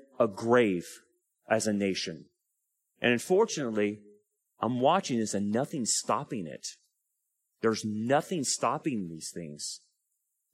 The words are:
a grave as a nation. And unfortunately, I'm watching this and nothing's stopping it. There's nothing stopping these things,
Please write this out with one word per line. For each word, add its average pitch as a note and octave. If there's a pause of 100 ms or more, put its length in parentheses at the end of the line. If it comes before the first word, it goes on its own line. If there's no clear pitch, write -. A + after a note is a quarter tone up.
(180)
a A#2+
grave G#2+ (600)
as A2
a A2
nation. F#2+ (760)
And A#2+
unfortunately, A#2 (600)
I'm B2
watching D3
this G#2+
and G2+
nothing's B2
stopping A#2
it. C2 (960)
There's A2
nothing B2
stopping A#2+
these D#2+
things, D2 (720)